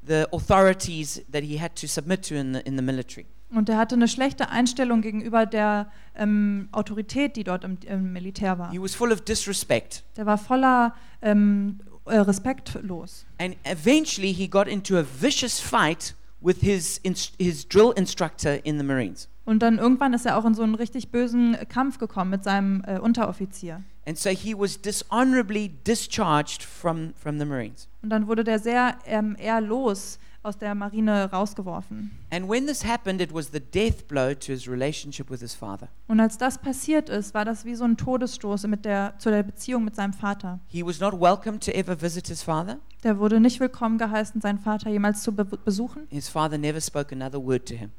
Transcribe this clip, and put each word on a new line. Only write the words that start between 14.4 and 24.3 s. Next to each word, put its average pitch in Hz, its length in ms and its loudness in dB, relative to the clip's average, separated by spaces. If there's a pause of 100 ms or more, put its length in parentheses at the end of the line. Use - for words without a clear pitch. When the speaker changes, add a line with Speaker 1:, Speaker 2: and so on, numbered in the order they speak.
Speaker 1:
got 196 200 4
into 196 300 2
a 160 40 4
vicious 156 580 0
fight 175 540 2 (260)
with 175 200 2
his 190 420 2
inst-, - 360 -4
his 175 300 0
drill 220 280 8
instructor 165 680 0
in 151 140 0
the 143 60 0
Marines. 131 440 -2 (160)
Speaker 2:
Und 220 160 4
dann 226 180 6
irgendwann 254 340 4
ist 240 140 0
er 208 100 2
auch 220 80 0
in 226 100 6
so 220 100 0
einen 220 100 2
richtig 233 360 -4
bösen 240 460 4 (120)
Kampf 269 300 0
gekommen 190 320 -2
mit 196 140 -2
seinem, 196 420 2
äh, 190 120 -2
Unteroffizier. 190 840 -2 (240)
Speaker 1:
And 156 120 -6
so 202 120 0